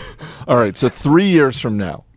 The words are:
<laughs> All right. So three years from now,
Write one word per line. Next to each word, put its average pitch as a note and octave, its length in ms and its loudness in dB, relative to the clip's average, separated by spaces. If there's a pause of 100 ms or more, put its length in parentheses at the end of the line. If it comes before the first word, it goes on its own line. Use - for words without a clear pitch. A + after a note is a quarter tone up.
<laughs> - 400 -18
All B2+ 100 2
right. G#2+ 200 2
So B2 140 0
three E3+ 400 2
years C#3+ 280 2
from A2 200 -4
now, E2+ 260 -8 (120)